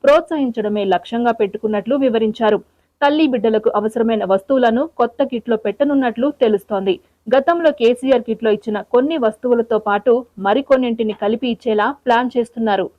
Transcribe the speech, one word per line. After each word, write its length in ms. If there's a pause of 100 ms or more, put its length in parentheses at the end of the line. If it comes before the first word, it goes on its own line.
ప్రోత్సహించడమే 800
లక్ష్యంగా 460
పెట్టుకున్నట్లు 640
వివరించారు. 600 (480)
తల్లి 220
బిడ్డలకు 500
అవసరమైన 480
వస్తువులను 720
కొత్త 280
కిట్లో 320
పెట్టనున్నట్లు 840
తెలుస్తోంది. 600 (360)
గతంలో 340
కేసీఆర్ 520
కిట్లో 280
ఇచ్చిన 300
కొన్ని 360
వస్తువులతో 600
పాటు 480 (120)
మరికొన్నింటిని 720
కలిపి 360
ఇచ్చేలా 460 (120)
ప్లాన్ 320
చేస్తున్నారు. 600